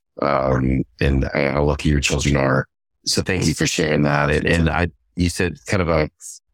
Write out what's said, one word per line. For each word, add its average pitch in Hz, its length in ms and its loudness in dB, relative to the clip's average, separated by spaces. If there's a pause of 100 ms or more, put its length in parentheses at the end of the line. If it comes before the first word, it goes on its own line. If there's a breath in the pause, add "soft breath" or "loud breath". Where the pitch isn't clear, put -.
(220)
um, 65 600 0 (160)
and 69 240 2 (100)
I, 71 120 0
I 69 160 0
look 73 200 0
at - 40 -4
your 73 160 2
children 69 340 0
are. 67 320 0 (380)
So - 160 -2
thank 92 240 -2
you 80 80 2
for - 120 -2
sharing 76 360 0
that. 73 280 2
And, 76 160 0
and 82 240 2
I, 80 180 0 (280)
you 90 140 0
said 87 280 -4 (100)
kind 98 140 0
of 82 60 -2
a, 80 220 2 (440)